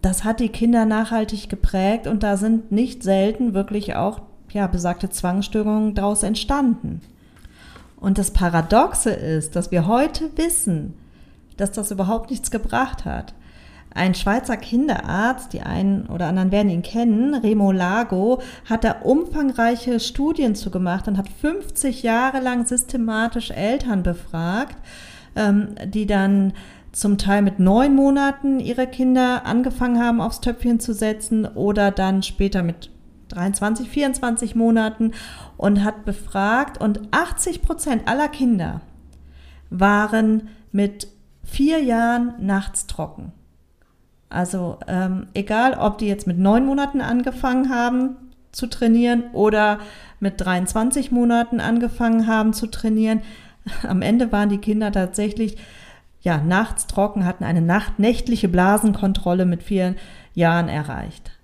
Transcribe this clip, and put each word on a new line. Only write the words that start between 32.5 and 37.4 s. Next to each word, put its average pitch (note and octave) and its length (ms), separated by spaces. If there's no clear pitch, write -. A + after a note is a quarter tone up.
mit E3+ 260
dreiundzwanzig, G#3 640
vierundzwanzig B3+ 640
Monaten A3+ 560
und G3+ 260
hat G#3 220
befragt G#3+ 760
und G#3 200
achtzig E4+ 500